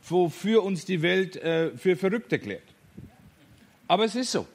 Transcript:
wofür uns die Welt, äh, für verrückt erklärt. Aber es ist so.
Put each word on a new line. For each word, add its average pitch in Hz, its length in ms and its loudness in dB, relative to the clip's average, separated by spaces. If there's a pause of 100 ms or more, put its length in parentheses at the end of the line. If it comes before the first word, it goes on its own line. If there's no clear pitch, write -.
wofür 180 560 2
uns 190 220 -4
die 175 180 -2
Welt, 180 320 0
äh, 165 420 -2
für 185 180 2
verrückt 190 360 -2
erklärt. 107 320 -4 (1200)
Aber 196 180 4
es 208 100 -4
ist 247 160 -4
so. 135 240 -2